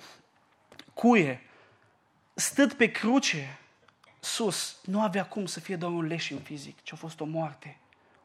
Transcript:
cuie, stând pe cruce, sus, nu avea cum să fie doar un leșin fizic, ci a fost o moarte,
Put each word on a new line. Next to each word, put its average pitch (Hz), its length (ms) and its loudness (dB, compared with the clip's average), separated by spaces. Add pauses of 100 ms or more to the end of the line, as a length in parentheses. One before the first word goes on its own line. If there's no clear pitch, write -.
(920)
cuie, 180 480 6 (920)
stând - 400 2
pe 226 180 4
cruce, 165 680 0 (600)
sus, - 680 -4
nu 196 160 0
avea 196 240 0
cum 202 200 -6
să 165 140 -8
fie 185 160 -8
doar 170 160 -4
un 170 140 -2
leșin 156 340 -4
fizic, 143 440 -14
ci - 100 -14
a - 20 -14
fost 160 240 -12
o 156 60 -6
moarte, 156 520 -6 (480)